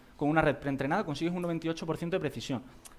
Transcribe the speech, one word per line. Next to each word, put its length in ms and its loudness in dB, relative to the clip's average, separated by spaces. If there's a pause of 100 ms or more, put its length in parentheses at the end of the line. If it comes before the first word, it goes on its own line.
(160)
con 120 2
una 140 6
red 140 4
preentrenada, 480 0
consigues 280 -2
un 100 -2
noventa 260 -2
y 20 2
ocho 160 -4
por 100 0
ciento 200 -2
de 40 2
precisión. 440 -4 (340)